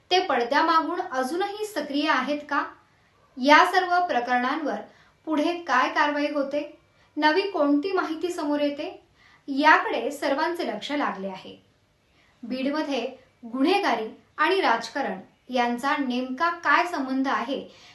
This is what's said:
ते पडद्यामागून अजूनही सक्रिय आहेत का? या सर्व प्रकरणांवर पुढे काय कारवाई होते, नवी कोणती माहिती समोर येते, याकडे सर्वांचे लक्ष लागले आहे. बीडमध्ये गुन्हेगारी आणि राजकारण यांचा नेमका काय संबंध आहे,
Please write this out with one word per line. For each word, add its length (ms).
ते 100
पडद्यामागून 840
अजूनही 640
सक्रिय 440
आहेत 380
का? 140
या 360
सर्व 340
प्रकरणांवर 760
पुढे 260
काय 220
कारवाई 420
होते, 320
नवी 260
कोणती 500
माहिती 380
समोर 300
येते, 280
याकडे 600
सर्वांचे 560
लक्ष 260
लागले 360
आहे. 280
बीडमध्ये 580
गुन्हेगारी 640
आणि 220
राजकारण 580
यांचा 500
नेमका 500
काय 220
संबंध 420
आहे, 320